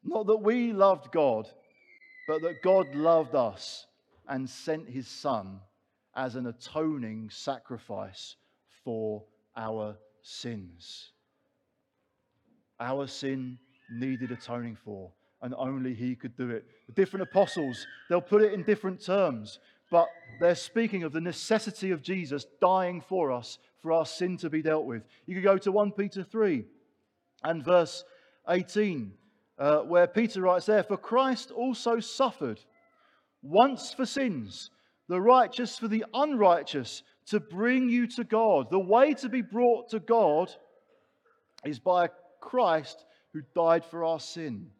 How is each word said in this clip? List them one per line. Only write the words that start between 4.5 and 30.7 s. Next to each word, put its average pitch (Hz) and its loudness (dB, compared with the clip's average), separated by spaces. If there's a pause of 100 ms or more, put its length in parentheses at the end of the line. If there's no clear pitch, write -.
his 127 -10
Son 98 -6 (560)
as 127 -6
an 123 -6
atoning 117 -6
sacrifice 107 -12 (480)
for 110 -6 (340)
our 110 -8 (240)
sins. 92 -16 (1700)
Our 135 -6
sin 131 -8 (320)
needed 123 -6
atoning 120 -10
for, 95 -14 (300)
and 127 -10
only 131 -4
he 123 -6
could 120 -14
do 127 -6
it. 110 -8 (220)
The 117 -20
different 190 0
apostles, 165 0 (240)
they'll 175 2
put 208 4
it 208 4
in 185 -6
different 196 -2
terms, 156 0 (320)
but 170 6 (320)
they're 170 4
speaking 202 -2
of 151 -6
the 160 -4
necessity 190 -4
of 151 -4
Jesus 156 -6 (160)
dying 180 2
for 170 -2
us, 120 -8 (220)
for 160 -4
our 160 2
sin 180 -6
to 165 -8
be 160 -2
dealt 156 0
with. 117 -8 (220)
You 180 -8
could 185 -4
go 196 6
to 190 -2
one 208 2
Peter 202 -6
three 180 -2 (760)
and 160 -4
verse 170 2 (420)
eighteen, 175 -2 (440)
uh, 147 4
where 170 4
Peter 208 0
writes 180 2
there, 214 4